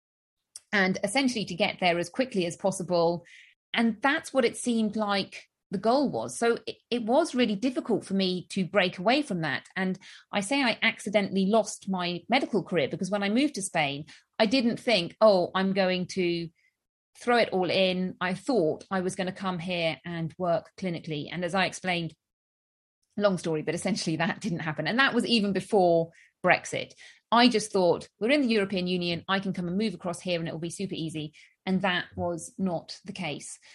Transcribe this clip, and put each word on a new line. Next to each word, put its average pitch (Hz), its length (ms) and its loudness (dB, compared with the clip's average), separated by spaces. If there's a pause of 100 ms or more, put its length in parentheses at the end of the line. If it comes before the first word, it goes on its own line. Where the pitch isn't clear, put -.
(720)
and 190 320 2
essentially 233 420 0
to 180 100 -8
get 196 240 0
there 175 180 2
as 175 120 -4
quickly 208 360 -2
as 175 100 -6
possible. 175 680 0 (480)
And 226 280 0
that's 294 300 0
what 254 140 2
it 233 120 -2
seemed 226 380 -2
like 202 480 -4 (260)
the 202 80 -4
goal 247 320 2
was. 117 280 -6
So 233 280 2
it, - 120 -10 (120)
it 240 140 -2
was 285 320 2
really 220 200 2
difficult 247 500 -2
for 190 80 -6
me 185 380 0
to 190 120 0
break 185 360 0
away 240 220 2
from 185 200 -4
that. 143 240 -4 (100)
And 185 240 -2 (320)
I 208 80 -2
say 277 240 -2
I - 180 0
accidentally 196 640 0
lost 208 420 0
my 175 400 -2
medical 226 340 0
career, 151 240 0
because 180 240 -4
when 202 120 0
I 196 60 0
moved 277 260 2
to 196 60 -6
Spain, 147 440 -2 (340)
I 226 60 4
didn't 233 340 2
think, 185 400 0
"Oh, 196 360 6
I'm 190 180 2
going 185 380 2
to 170 360 -2 (720)
throw 240 180 2
it 220 120 4
all 185 200 0
in." 185 520 0
I 180 140 -2
thought 180 540 0
I 190 120 -2
was 185 140 -4
gonna 185 160 -4
come 190 280 -6
here 170 460 -2
and 165 320 -6
work 175 320 -2 (100)
clinically. 156 520 -6
And 175 120 -6
as 175 120 -4
I 185 100 4
explained, 170 480 -4 (1040)
long 202 220 2
story, 156 240 -2
but 156 100 -4
essentially 175 440 -2
that 165 220 -2
didn't 165 200 -4
happen. 151 280 -4
And 220 120 -2
that 269 160 4
was 220 100 0
even 202 280 2
before 175 580 4 (340)
Brexit. - 480 2 (380)
I 240 180 8
just 214 220 -2
thought, 180 360 2 (120)
"We're 214 100 -2
in 294 120 4
the 254 60 2
European 196 400 0
Union, 175 400 -2
I 196 120 0
can 190 140 -4
come 175 140 -4
and 180 100 -2
move 208 180 -2
across 175 260 -8
here 175 180 -2
and 165 80 -4
it - 40 -6
will 160 80 -8
be 165 100 -6
super 190 260 -8
easy." 156 380 -8 (320)
And 190 160 2
that 180 240 0 (100)
was 175 420 -6
not 180 460 -4
the - 80 -14
case. 151 480 -10 (160)